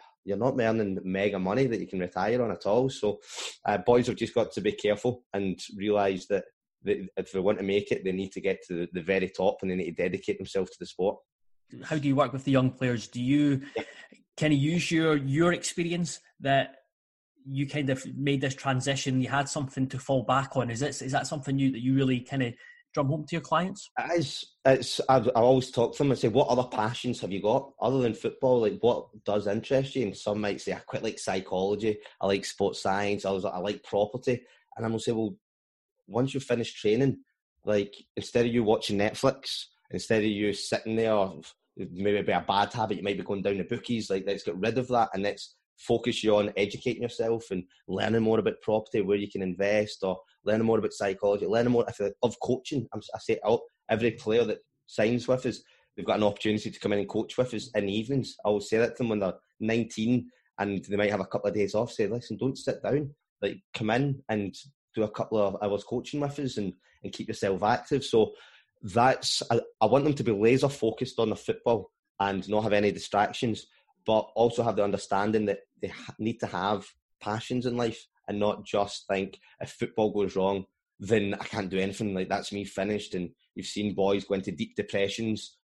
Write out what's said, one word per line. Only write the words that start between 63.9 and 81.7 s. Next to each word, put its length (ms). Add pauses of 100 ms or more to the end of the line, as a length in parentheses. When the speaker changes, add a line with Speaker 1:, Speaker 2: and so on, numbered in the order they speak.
Speaker 1:
in 380
and 260 (400)
do 80
a 80
couple 260
of 240
hours 220
coaching 360
with 200
us 180
and, 160 (300)
and 100
keep 140
yourself 340
active." 420
So 280 (500)
that's, 720
I, 100 (180)
I 60
want 200
them 100
to 80
be 80
laser 380
focused 500
on 100
the 60
football 560 (280)
and 300
not 140
have 100
any 180
distractions, 760 (380)
but 300
also 280
have 120
the 80
understanding 640
that 120 (220)
they 60
ha-, 320
need 200
to 80
have 380 (360)
passions 440
in 100
life 300 (220)
and 120
not 260
just 420
think, 320 (200)
"If 120
football 400
goes 240
wrong, 300 (340)
then 360
I 80
can't 260
do 100